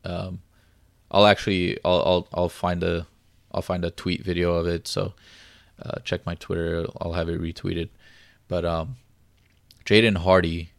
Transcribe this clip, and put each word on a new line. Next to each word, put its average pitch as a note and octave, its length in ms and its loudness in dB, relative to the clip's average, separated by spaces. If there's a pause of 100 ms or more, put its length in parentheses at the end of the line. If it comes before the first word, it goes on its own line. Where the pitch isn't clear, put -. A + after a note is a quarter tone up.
Um, F2+ 360 -8 (720)
I'll G#2 140 6
actually, F#2+ 580 2
I'll, F2+ 220 2
I'll, F2+ 280 2
I'll F2 160 0
find F2 340 -2
a, E2+ 220 -2 (460)
I'll F#2 100 -4
find F2+ 220 -4
a E2 80 -2
tweet - 320 -4
video F2 300 0
of E2+ 120 0
it. E2+ 220 -4
So, G2 260 -4 (680)
uh, - 240 -8
check - 200 -6
my E2+ 100 -6
Twitter. E2+ 520 -4 (140)
I'll E2+ 120 -6
have E2+ 140 -2
it E2+ 140 -4
retweeted. E2+ 480 -6 (580)
But, F2 160 -4
um, E2 320 -4 (920)
Jaden G#2+ 340 6
Hardy E2+ 600 4